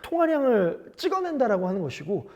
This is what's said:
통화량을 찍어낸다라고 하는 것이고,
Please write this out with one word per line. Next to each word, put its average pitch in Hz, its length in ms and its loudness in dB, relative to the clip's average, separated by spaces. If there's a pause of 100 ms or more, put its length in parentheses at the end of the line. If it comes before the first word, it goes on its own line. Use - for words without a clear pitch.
통화량을 277 960 2
찍어낸다라고 269 720 0
하는 190 140 -2
것이고, 151 540 -6